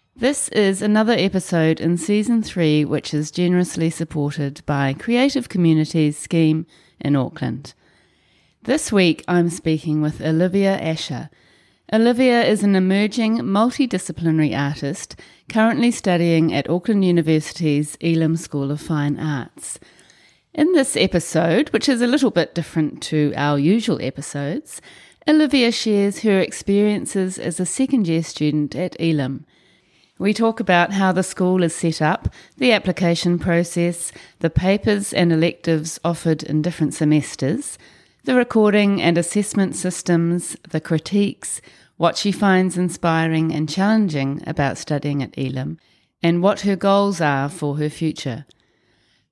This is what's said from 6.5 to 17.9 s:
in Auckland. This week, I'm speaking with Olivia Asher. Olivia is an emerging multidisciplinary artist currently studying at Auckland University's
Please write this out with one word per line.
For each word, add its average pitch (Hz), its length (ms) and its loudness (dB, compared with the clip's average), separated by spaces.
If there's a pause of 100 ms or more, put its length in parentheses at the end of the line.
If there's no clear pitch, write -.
in 143 160 0
Auckland. 127 580 -4 (880)
This 277 280 -2
week, 180 380 2
I'm 170 220 2
speaking 160 500 -2
with 151 200 -4
Olivia 185 580 0
Asher. 156 520 -8 (600)
Olivia 240 520 4
is 208 180 2
an 202 120 4
emerging 208 640 2
multidisciplinary 180 1200 0
artist 143 580 -6 (320)
currently 226 420 2
studying 170 640 2
at 135 140 -2
Auckland 190 360 0
University's 156 960 0